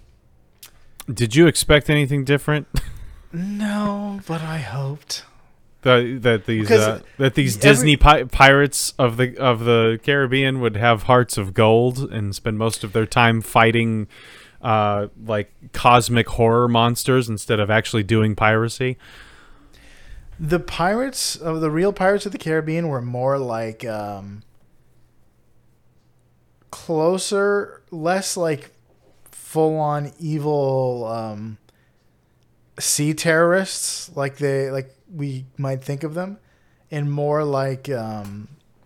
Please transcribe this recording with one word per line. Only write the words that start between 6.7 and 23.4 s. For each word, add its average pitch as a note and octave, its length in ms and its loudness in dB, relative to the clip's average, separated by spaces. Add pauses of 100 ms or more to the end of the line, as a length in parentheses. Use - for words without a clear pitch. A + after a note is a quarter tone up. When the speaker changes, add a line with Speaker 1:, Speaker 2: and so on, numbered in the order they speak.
Speaker 1:
uh, G#2+ 200 0 (180)
that C3 180 2
these C3 200 0
Speaker 2:
every C#3 140 6
Speaker 1:
Disney C#3+ 260 4
pi-, D3 280 8
pirates C#3 760 4
of A#2 200 2
the, B2+ 200 -2
of B2 220 2
the A2+ 420 2
Caribbean C3+ 580 0
would A#2 140 0
have A2+ 300 2
hearts B2 340 4
of G2 160 -6
gold A#2+ 460 4 (120)
and G2+ 220 -6
spend A2 240 -6
most A2 240 -4
of G#2 100 -10
their A2 140 0
time A#2 340 4
fighting, A2+ 680 2 (540)
uh, G#2 440 0 (180)
like, G#2+ 300 -6 (180)
cosmic A#2+ 560 4
horror A#2 380 2
monsters A#2+ 640 2
instead G#2+ 320 -2
of G2+ 100 0
actually A2 320 0
doing G#2+ 320 2
piracy. A2+ 600 0 (1400)
Speaker 2:
The E3 180 -2
pirates G#3+ 800 -4
of D#3+ 240 -6
the D#3+ 100 0
real F3 220 0
Pirates G3 340 0
of G3 60 -6
the - 60 -10
Caribbean D#3+ 500 -2
were C3+ 120 -4
more B2 380 -2
like, A2+ 460 -6